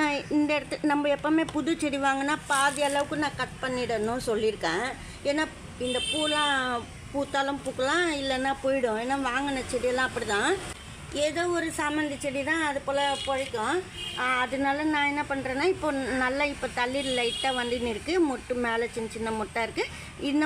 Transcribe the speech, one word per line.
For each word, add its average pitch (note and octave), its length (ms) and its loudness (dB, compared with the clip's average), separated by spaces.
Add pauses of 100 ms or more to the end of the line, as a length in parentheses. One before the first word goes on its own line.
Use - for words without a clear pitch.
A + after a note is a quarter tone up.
(360)
இந்த D4 220 4
இடத்து, C#4 200 -4 (120)
நம்ம D4 240 2
எப்பவுமே D#4 300 2 (100)
புது D4+ 280 2
செடி C#4+ 240 0
வாங்கினா C#4 300 2 (160)
பாதி C#4 360 4
அளவுக்கு C#4+ 360 0
நான் C4+ 180 -4
கட் - 220 -6
பண்ணிடணும்னு A#3+ 680 0
சொல்லியிருக்கேன். G#3 560 0 (440)
ஏன்னா D4+ 160 2 (400)
இந்த B3 140 0 (100)
பூலாம் C#4+ 760 0 (280)
பூத்தாலும் C#4 540 0
பூக்கலாம், C#4 420 2 (140)
இல்லைன்னா C4+ 300 0 (120)
போயிடும். B3 400 2
ஏன்னா C4+ 140 0 (120)
வாங்கின C4+ 440 -2
செடியெல்லாம் B3+ 360 2
அப்படிதான். A3 400 0 (720)
ஏதோ D4+ 220 2 (140)
ஒரு D#4+ 200 0
சாமந்தி D4 460 0
செடி C#4 260 -2
தான் D#4+ 200 2
அது C#4 180 0
போல C#4 180 2 (220)
பொழைக்கும். C4+ 500 0 (460)
ஆ, - 20 0 (180)
அதனால C#4 400 0 (120)
நான் C#4+ 160 2
என்ன D4 200 -2
பண்றேன்னா, C4+ 440 0
இப்போ D4+ 160 0 (320)
நல்லா, C4+ 220 2 (100)
இப்போ C4 120 -4 (120)
தளிர் C4 300 0 (100)
லைட்டா A#3+ 320 0 (100)
வந்துன்னு A#3+ 320 -2
இருக்கு, D4 220 -2 (120)
மொட்டு B3+ 280 -2 (100)
மேல A3+ 320 0
சின்ன A3+ 180 -4
சின்ன A3 240 -4
மொட்டா G#3+ 280 -2
இருக்கு. D#4+ 180 -2 (460)
இந்த D4+ 160 4